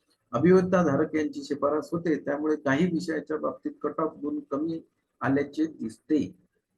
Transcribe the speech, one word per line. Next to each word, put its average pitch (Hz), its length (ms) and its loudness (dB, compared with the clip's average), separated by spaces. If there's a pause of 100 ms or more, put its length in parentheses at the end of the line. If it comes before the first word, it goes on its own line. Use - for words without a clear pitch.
(320)
अभियोग्यता 180 500 6
धारक 151 320 2
यांची 147 280 -2
शिफारस 143 500 -2
होते. 170 220 0 (100)
त्यामुळे 151 320 -2
काही 147 300 0
विषयाच्या 156 500 -2
बाबतीत 147 360 -6 (100)
कट 147 180 -2
ऑफ 156 220 -2
गुण 147 180 -4 (100)
कमी 165 300 -4 (400)
आल्याचे 143 460 0
दिसते. - 840 -4 (280)